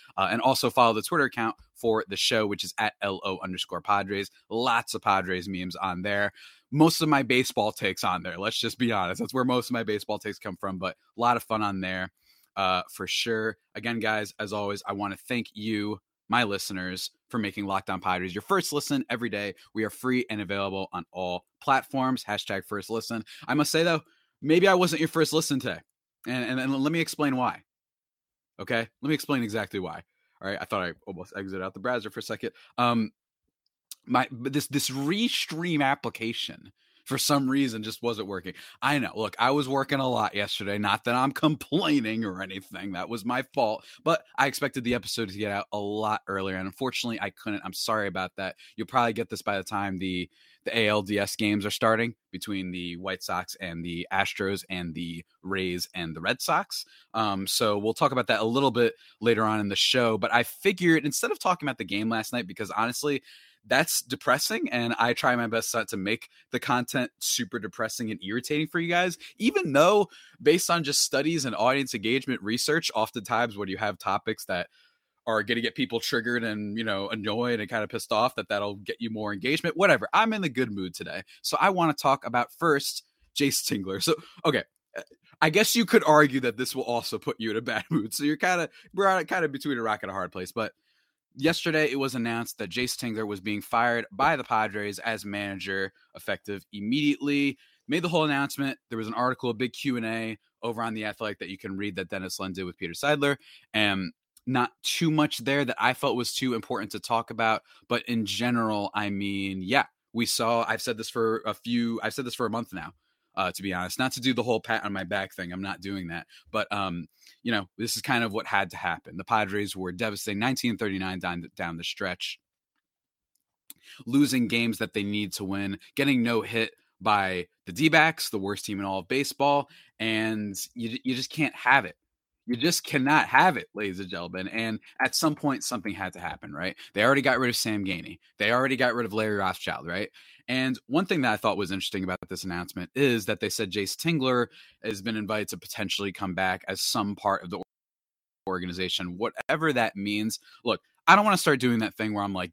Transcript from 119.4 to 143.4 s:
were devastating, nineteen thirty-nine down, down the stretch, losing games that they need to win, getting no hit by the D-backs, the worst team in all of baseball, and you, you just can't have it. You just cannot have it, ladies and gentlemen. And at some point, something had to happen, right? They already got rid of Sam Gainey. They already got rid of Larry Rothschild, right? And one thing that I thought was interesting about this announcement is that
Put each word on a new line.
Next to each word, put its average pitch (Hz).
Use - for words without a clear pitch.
were 92
devastating, 104
nineteen 123
thirty-nine 95
down, 87
down 85
the 85
stretch, -
losing 127
games 117
that -
they 104
need 104
to 101
win, 98
getting 139
no 117
hit 110
by 95
the 95
D-backs, 156
the 104
worst 98
team 98
in 98
all 98
of 87
baseball, 139
and 110
you, 117
you 131
just 131
can't 151
have 127
it. 87
You 120
just 156
cannot 143
have 151
it, 90
ladies 98
and 98
gentlemen. 90
And 113
at 123
some 151
point, 139
something 113
had 92
to 87
happen, 78
right? 85
They 104
already 139
got 127
rid 123
of 113
Sam 107
Gainey. 85
They 104
already 131
got 123
rid 120
of 101
Larry 107
Rothschild, 92
right? 90
And 131
one 165
thing 165
that 117
I 104
thought 101
was 95
interesting 95
about 90
this -
announcement 90
is 120
that 107